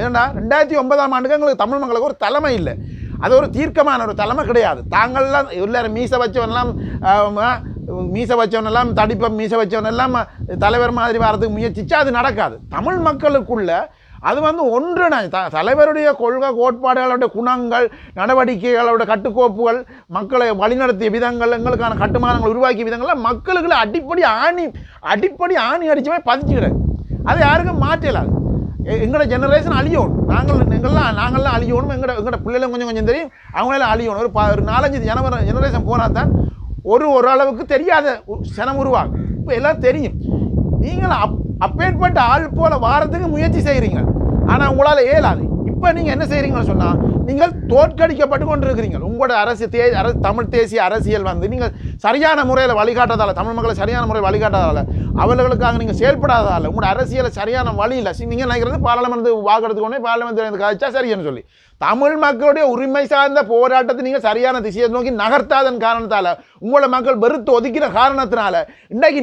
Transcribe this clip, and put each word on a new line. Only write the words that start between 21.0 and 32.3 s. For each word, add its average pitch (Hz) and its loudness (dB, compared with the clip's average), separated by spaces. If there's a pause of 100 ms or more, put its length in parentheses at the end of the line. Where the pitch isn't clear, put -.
விதங்கள், 240 0
எங்களுக்கான 233 -2
கட்டுமானங்கள் 233 0
உருவாக்கிய 240 0
விதங்கள்லாம் 240 -2
மக்களுக்குள்ள 320 0
அடிப்படி 330 -4 (200)
ஆணி, 339 0 (460)
அடிப்படி 349 -2
ஆணி 311 -2
அடிச்ச 294 0
மாதிரி 339 -4
பதிச்சுக்கிறேன். 254 0 (480)
அதை - 0
யாருக்கும் 339 2
மாற்றலாது. 285 -2 (540)
எ-, 220 -2
எங்களோட 285 2
ஜெனரேஷன் 277 2
அழியணும். 277 0 (160)
நாங்கள், 254 2 (160)
எங்கள்லாம், 254 2
நாங்கள்லாம் 254 0
அழியணும். 240 -2
எங்களோட, 254 -2
எங்களோட 233 -4